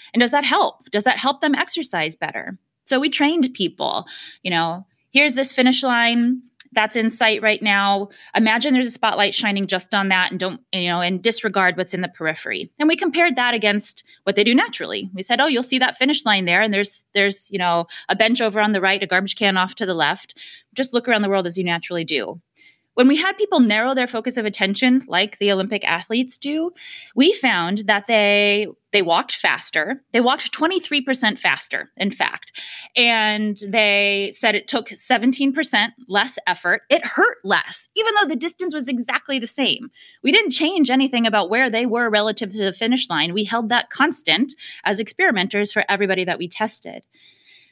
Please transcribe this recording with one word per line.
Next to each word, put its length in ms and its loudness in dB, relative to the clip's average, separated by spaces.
And 60 0
does 120 2
that 120 2
help? 480 -2
Does 140 0
that 120 2
help 220 -2
them 160 0
exercise 600 -4
better?" 420 -10
So 160 0
we 80 2
trained 460 2
people, 520 -4
you 80 -4
know, 340 -2
"Here's 240 2
this 180 -2
finish 300 2
line 580 2
that's 240 0
in 140 2
sight 300 2
right 220 0
now. 460 2
Imagine 380 2
there's 140 2
a 40 -8
spotlight 420 0
shining 340 -2
just 280 -4
on 140 0
that 220 2
and 80 -6
don't, 200 -4
you 160 -2
know, 100 0
and 240 -2
disregard 540 0
what's 160 -4
in 80 -4
the 80 -4
periphery." 680 -6
And 120 2
we 80 2
compared 400 0
that 160 0
against 500 -2
what 120 -2
they 80 6
do 100 4
naturally. 600 -2
We 100 -10
said, 160 0
"Oh, 80 4
you'll 160 0
see 160 -2
that 160 0
finish 300 0
line 180 2
there. 160 2
And 140 2
there's, 300 -2
there's, 360 0
you 80 -4
know, 300 0
a 80 0
bench 240 2
over 180 0
on 140 2
the 80 0
right, 200 2
a 60 -4
garbage 300 0
can 180 2
off 200 0
to 100 -6
the 80 0
left. 440 -2
Just 180 -4
look 160 -2
around 140 2
the 80 0
world 180 0
as 100 -8
you 60 -2
naturally 400 -4
do." 380 -4
When 120 6
we 80 4
had 220 0
people 240 2
narrow 320 2
their 140 0
focus 280 -6
of 80 -2
attention, 640 2
like 300 -2
the 160 2
Olympic 340 -2
athletes 500 -2
do, 340 -4
we 160 6
found 540 0
that 220 2
they, 600 4
they 100 4
walked 340 0
faster. 760 -2
They 80 2
walked 320 0
twenty-three 500 -2
percent 380 0
faster, 560 -4
in 160 -4
fact, 400 -6
and 680 2
they 680 2
said 200 0
it 140 -4
took 220 -4
seventeen 640 0
percent 400 0
less 360 0
effort. 440 0
It 160 2
hurt 400 0
less, 500 -2
even 200 0
though 120 2
the 80 -2
distance 380 -6
was 160 -6
exactly 500 -4
the 80 -6
same. 440 -4
We 120 2
didn't 180 4
change 380 2
anything 360 2
about 240 4
where 200 2
they 160 0
were 240 0
relative 420 0
to 140 -4
the 80 -2
finish 340 -2
line. 260 0
We 120 0
held 240 -2
that 220 0
constant 640 0
as 160 -2
experimenters 720 0
for 160 -2
everybody 380 0
that 140 -4
we 100 -8
tested. 540 -8